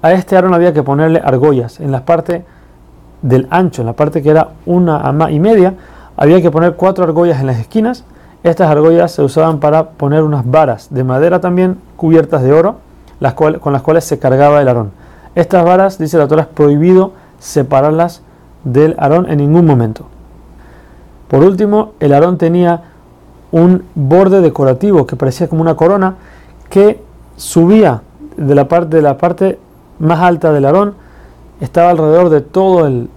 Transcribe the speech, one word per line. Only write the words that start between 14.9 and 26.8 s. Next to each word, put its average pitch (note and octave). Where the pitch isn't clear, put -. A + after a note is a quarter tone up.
Estas F3
varas, F#3
dice D#3+
la D3
Torah, D#3
es D3
prohibido F3
separarlas D3+
del C#3+
Aarón D#3
en D#3
ningún D#3
momento. A#2
Por C#3
último, G#3
el C#3+
Aarón E3
tenía E3+
un F3+
borde F3+
decorativo C#3+
que -
parecía C3+
como D#3+
una E3
corona, F#3
que G#3